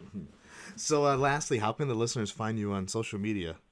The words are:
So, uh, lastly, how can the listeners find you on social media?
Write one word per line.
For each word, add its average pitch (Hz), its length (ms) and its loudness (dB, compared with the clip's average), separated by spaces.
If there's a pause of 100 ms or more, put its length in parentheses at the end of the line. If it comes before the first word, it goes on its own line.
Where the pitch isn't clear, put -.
(760)
So, 147 320 2
uh, 139 100 6
lastly, 143 400 2
how 107 140 2
can 143 160 -2
the 123 80 0
listeners 113 340 0
find 110 300 -2
you 104 120 0
on 95 160 0
social 110 320 -4
media? 98 360 -2 (160)